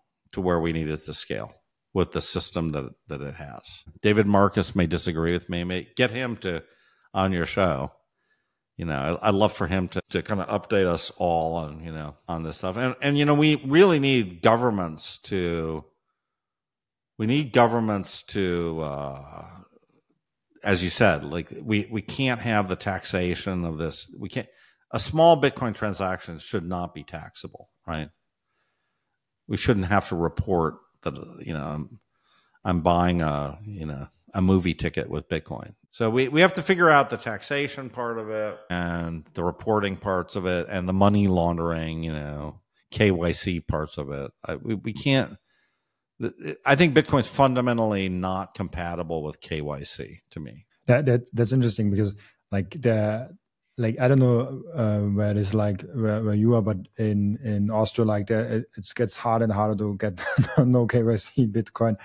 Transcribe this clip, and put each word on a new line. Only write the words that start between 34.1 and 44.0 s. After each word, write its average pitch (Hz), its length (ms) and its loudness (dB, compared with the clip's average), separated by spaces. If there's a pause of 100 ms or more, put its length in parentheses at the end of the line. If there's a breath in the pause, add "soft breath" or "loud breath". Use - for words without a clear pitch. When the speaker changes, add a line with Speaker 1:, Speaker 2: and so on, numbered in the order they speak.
Speaker 1:
a 98 80 0
movie 92 320 4
ticket - 360 -4
with 76 200 -8
Bitcoin. - 440 -8 (180)
So 113 180 -2
we, 127 180 2
we 147 140 2
have 185 120 6
to 180 80 -4
figure 175 280 4
out 143 200 6
the 117 80 -4
taxation 135 720 -6
part 117 300 -6
of 107 100 -10
it 107 280 -6 (120)
and 85 640 -4
the 87 100 -4
reporting 101 520 0
parts 92 400 -4
of 92 100 -4
it 90 240 0
and 90 180 -4
the 95 60 0
money 101 340 6
laundering, 82 760 0
you 80 100 -4
know, 73 460 -10 (320)
K 107 200 6
Y 87 200 2
C 85 280 -4
parts 76 380 -4
of 69 140 -8